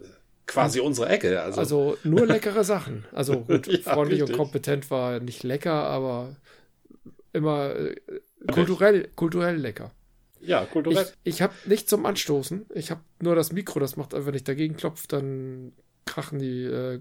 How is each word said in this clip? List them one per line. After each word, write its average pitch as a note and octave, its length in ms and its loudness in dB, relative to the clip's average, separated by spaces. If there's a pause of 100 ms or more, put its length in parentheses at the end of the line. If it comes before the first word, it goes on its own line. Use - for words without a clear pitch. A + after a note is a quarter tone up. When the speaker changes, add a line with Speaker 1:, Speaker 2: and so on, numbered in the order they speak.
(460)
Speaker 1:
quasi B2 340 2
Speaker 2:
Und C3+ 80 2
Speaker 1:
unsere A#2 220 0
Ecke, F#2 300 2
also. F2 200 -4
Speaker 2:
also D3 420 2
nur F3+ 240 4
leckere G#3+ 380 2
Sachen. D#3+ 480 -4
Also C3+ 280 0
Speaker 1:
<laughs> A2+ 40 -8
Speaker 2:
gut, - 240 2
Speaker 1:
Ja, F3 260 0
Speaker 2:
freundlich D3 280 4
Speaker 1:
richtig. C3+ 120 0
Speaker 2:
und C#3+ 100 2
kompetent C#3+ 460 -4
war B2 300 -2
nicht B2 240 -10
lecker, C#3+ 280 -2 (120)
aber C3 500 -4 (1000)
immer, D3 380 0
äh, B1 120 -2 (260)
Speaker 1:
Richtig. - 460 -6
Speaker 2:
kulturell, F#3 600 6
kulturell F3 420 0
lecker. B2 360 -6 (480)
Speaker 1:
Ja, E3 240 2
kulturell. E3 420 2 (160)
Speaker 2:
Ich, E3 140 -4
ich F3+ 60 2
hab G3 100 2 (140)
nichts G#3+ 240 2
zum G#3 160 2
Anstoßen. E3 680 -2
Ich D#3+ 160 -6
hab E3 100 -8 (200)
nur E3+ 160 4
das E3 160 2
Mikro, F#3 260 -4
das C3+ 180 -2
macht, C#3+ 180 -8
wenn C#3 200 -4
ich C3 100 -4
dagegen D#3 320 -2
klopf, D#3+ 300 -6
dann C3 680 -6 (340)
krachen D3 320 -8
die, B2+ 260 -4
äh, B2+ 360 -4